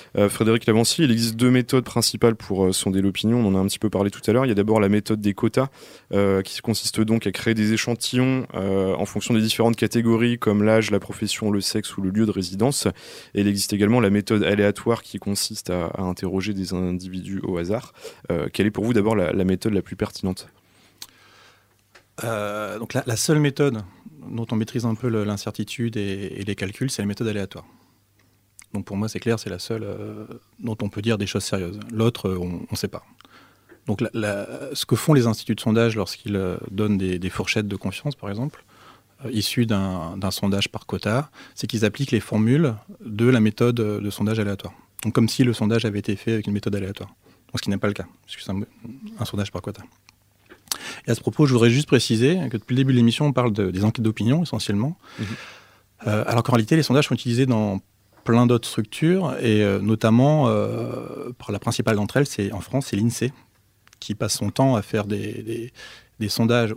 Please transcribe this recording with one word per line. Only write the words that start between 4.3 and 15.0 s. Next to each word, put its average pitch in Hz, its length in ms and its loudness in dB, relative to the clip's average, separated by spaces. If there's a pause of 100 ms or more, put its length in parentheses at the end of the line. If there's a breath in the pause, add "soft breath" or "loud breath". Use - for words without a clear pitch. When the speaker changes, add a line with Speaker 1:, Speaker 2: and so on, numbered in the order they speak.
Speaker 1:
l'heure. 131 120 4
Il 127 40 0
y - 20 2
a 101 40 2
d'abord 107 240 4
la 101 100 4
méthode 107 320 2
des 101 120 2
quotas, 131 360 0 (440 loud breath)
euh, 98 280 4
qui - 200 -10
consiste - 400 -4
donc 110 260 2
à 95 40 0
créer 113 220 0
des 110 200 2
échantillons, 127 800 0
euh, 95 420 0
en 87 100 -2
fonction - 280 -4
des 110 80 4
différentes 113 340 2
catégories 117 640 2
comme 104 260 2
l'âge, 110 280 4
la 98 80 2
profession, - 520 -4
le 101 100 0
sexe - 360 -6
ou 101 40 -4
le 95 80 0
lieu 107 160 2
de 104 60 0
résidence. 98 560 0 (460 loud breath)
Et 101 80 2
il 101 60 4
existe 101 260 0
également 104 260 4
la 104 100 4
méthode 104 340 2
aléatoire 104 600 2